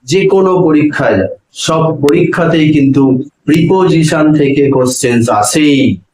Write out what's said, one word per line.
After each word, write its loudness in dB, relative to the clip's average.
যে -2
কোনো 0
পরীক্ষায় 0
যাও, -2
সব -4
পরীক্ষাতেই 0
কিন্তু 2
প্রিপোজিশন 2
থেকে 0
কোশ্চেন 0
আসেই। 0